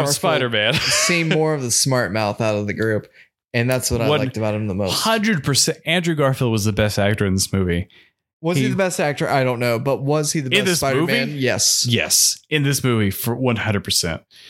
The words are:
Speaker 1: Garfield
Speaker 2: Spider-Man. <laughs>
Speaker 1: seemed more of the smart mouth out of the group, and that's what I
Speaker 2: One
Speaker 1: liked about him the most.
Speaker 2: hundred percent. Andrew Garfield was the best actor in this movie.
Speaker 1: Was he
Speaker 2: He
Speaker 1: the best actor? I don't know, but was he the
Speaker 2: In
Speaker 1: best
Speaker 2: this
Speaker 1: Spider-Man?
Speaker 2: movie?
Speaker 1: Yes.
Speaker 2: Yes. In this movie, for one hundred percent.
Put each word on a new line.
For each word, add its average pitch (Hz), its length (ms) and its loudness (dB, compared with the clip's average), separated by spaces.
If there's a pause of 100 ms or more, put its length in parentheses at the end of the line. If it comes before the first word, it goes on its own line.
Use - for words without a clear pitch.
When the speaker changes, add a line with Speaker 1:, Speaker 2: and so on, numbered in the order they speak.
Speaker 1:
Garfield 143 100 0
Speaker 2:
Spider-Man. 123 600 0
<laughs> 160 60 0
Speaker 1:
seemed 165 540 0
more 156 180 2
of 151 100 -2
the 120 80 -4
smart 123 400 0
mouth 104 300 -2
out 110 140 0
of 104 120 -2
the 104 80 -4
group, 107 320 -2 (460)
and 120 160 0
that's 127 220 -2
what 120 100 -2
I 113 80 0
Speaker 2:
One 147 120 2
Speaker 1:
liked 127 180 -4
about 107 160 -2
him 107 120 -4
the 101 80 -4
most. 95 200 -2
Speaker 2:
hundred 220 500 0
percent. 143 400 0
Andrew 165 300 0
Garfield 135 380 2
was 110 120 0
the 107 80 2
best 107 260 0
actor 101 280 2
in 95 80 2
this 95 180 -2
movie. 90 360 0 (540)
Speaker 1:
Was 165 160 0
he 131 60 2
Speaker 2:
He 127 40 2
Speaker 1:
the 131 80 0
best 190 240 0
actor? 151 280 -2
I 135 160 2
don't 123 140 0
know, 120 200 0
but 123 240 -2
was 147 280 0
he 165 100 -2
the 131 100 -6
Speaker 2:
In 180 80 4
Speaker 1:
best 202 80 2
Speaker 2:
this 175 140 2
Speaker 1:
Spider-Man? 135 480 0
Speaker 2:
movie? 147 120 -8
Speaker 1:
Yes. 120 480 2
Speaker 2:
Yes. - 500 2 (120)
In 151 140 2
this 139 200 0
movie, 110 260 2
for 117 240 -4
one 127 220 0
hundred 101 260 -2
percent. - 400 -4 (280)